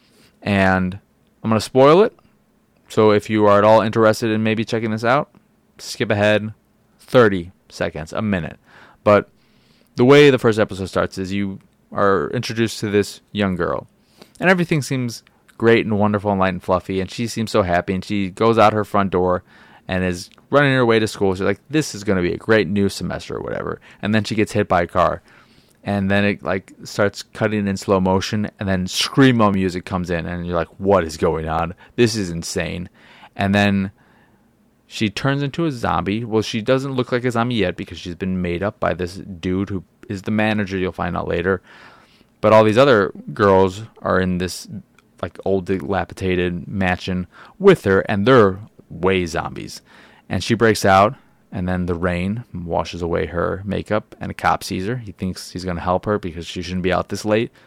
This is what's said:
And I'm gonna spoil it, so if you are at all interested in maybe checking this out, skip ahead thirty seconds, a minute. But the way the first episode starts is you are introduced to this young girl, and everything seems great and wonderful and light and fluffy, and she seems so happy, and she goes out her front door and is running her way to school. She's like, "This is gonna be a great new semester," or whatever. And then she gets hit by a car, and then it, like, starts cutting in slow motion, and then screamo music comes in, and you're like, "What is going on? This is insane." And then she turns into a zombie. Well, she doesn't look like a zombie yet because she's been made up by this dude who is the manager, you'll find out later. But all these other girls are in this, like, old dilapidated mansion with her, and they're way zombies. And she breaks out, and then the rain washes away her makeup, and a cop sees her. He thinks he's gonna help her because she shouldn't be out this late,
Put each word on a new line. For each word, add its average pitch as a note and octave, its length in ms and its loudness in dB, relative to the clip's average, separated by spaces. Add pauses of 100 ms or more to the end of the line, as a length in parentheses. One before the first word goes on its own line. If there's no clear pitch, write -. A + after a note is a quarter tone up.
(420)
And F#2+ 560 0 (440)
I'm A2+ 80 -2
gonna G#2+ 100 2
spoil C#3+ 420 6
it, - 140 0 (720)
so A2 220 4
if G#2 180 2
you G#2+ 180 2
are G2+ 120 6
at G2+ 60 4
all A2 180 6
interested A2 480 2
in A2 120 0
maybe A2 220 -2
checking A2+ 260 -4
this A2 140 -6
out, C3 260 0 (480)
skip - 320 -6
ahead G#2+ 440 0 (440)
thirty G2 540 2 (160)
seconds, D#2+ 440 -8
a G#2+ 100 -4
minute. F#2+ 360 -4 (460)
But G#2 240 4 (680)
the B2 80 4
way C#3+ 260 8
the B2+ 80 4
first A2 200 0
episode F#2+ 280 -2
starts F2+ 320 -2
is F#2 140 -6
you G2 260 -4 (340)
are G2 380 2
introduced A2+ 500 -4
to G#2+ 100 -6
this G2+ 300 -2 (120)
young G2 240 -2
girl, E2 300 -4 (520)
and F3 100 0
everything F3 340 0
seems B2 400 -6 (360)
great A2+ 260 4
and G#2 140 -2
wonderful G#2 320 0
and G2 100 0
light F#2+ 140 0
and F2+ 80 -10
fluffy, F#2+ 380 -2
and F#2 100 -6
she A#2+ 160 -6
seems A2 240 -6
so A2 120 2
happy, F2 320 0
and F#2 100 -6
she G2 260 -4
goes A2 280 2
out G#2+ 140 6
her G#2+ 120 0
front G2 260 0
door F2+ 320 0 (460)
and F#2 160 -2
is F2+ 260 -4 (200)
running C#3 220 4
her B2+ 140 2
way A2+ 120 4
to G#2+ 80 0
school. F#2+ 280 0
She's F#2+ 80 -6
like, G2 260 -2
"This D3 260 -2
is G#2 100 -12
gonna F#2+ 180 0
be F2 100 0
a E2 60 -6
great A2 300 2
new G2+ 200 0
semester," - 480 -8
or - 60 -8
whatever. - 380 -8 (200)
And G#2 140 -2
then G#2+ 100 2
she A2+ 100 -6
gets G#2 180 0
hit G#2 160 0
by F2+ 140 2
a F2 40 -2
car, E2 360 0 (600)
and G2 280 -2
then G2+ 140 2
it, G2+ 180 -2
like, F#2 300 -6 (120)
starts - 380 -2
cutting G#2+ 440 -2
in G2 100 -2
slow G2 240 0
motion, F#2+ 580 0
and G2+ 100 -6
then F#2 180 -2
screamo A#2 640 2
music F#2 320 -2
comes F2+ 260 -6
in, E2+ 160 -4
and F2 200 -8
you're F2 100 -4
like, E2 120 -2 (100)
"What F#2+ 260 2
is D#2 120 -10
going D#2+ 320 -2
on? E2+ 260 -2 (220)
This A#2 180 2
is G2 160 -4
insane." E2+ 580 -8 (460)
And G2 200 -2
then G2 360 2 (960)
she - 220 -4
turns C#3 340 -2
into D#3 240 -4
a D3+ 60 -4
zombie. G2 520 -2
Well, A2 180 0
she A2+ 180 -4
doesn't C3 340 -2
look B2 180 -4
like B2 120 -2
a B2+ 60 0
zombie A#2 260 -2
yet F2+ 200 0
because F2+ 220 -12
she's F2 180 -12
been F#2 260 -4
made F2 200 -4
up G#2 180 -6
by F2+ 120 -2
this F2 220 -6
dude F#2+ 560 -6
who F#2 140 -8 (240)
is G2 140 -10
the A2 100 -4
manager, G#2+ 440 -2
you'll F2+ 140 -4
find F2 260 -6
out E2+ 120 -6
later. F2 340 -2 (800)
But G#2+ 120 4
all A2 120 8
these G#2+ 140 4
other B2 340 4 (200)
girls G2 520 2 (180)
are F#2+ 180 0
in F#2 180 -2
this, F2 280 -8 (560)
like, F#2 220 -12
old F#2+ 220 -2
dilapidated F2+ 1000 -4
mansion F2+ 640 -4 (300)
with F#3+ 260 4
her, F#2+ 160 4
and G2+ 260 -2
they're G#2 320 6 (300)
way F2+ 380 0
zombies. D2 540 -8 (480)
And F#2+ 140 -4
she B2 120 0
breaks A2 300 2
out, G2+ 300 6 (380)
and F2+ 160 -4
then F2+ 180 -2
the F2 80 -2
rain F2+ 480 -4 (100)
washes F2 480 -6
away E2+ 260 -2
her F2 380 -4
makeup, F#2+ 560 -6
and F#2 120 -10
a - 20 -10
cop E2 300 -2
sees F#2+ 240 -6
her. B2+ 80 -6
He A2 160 -14
thinks - 400 -10
he's F2+ 120 -10
gonna F2 160 -6
help F2+ 260 -2
her G#2 120 -2
because E2+ 280 -10
she F#2 160 -10
shouldn't F2+ 200 -6
be F2+ 100 0
out F2 180 -2
this G2+ 140 -10
late, G#2+ 280 -2 (140)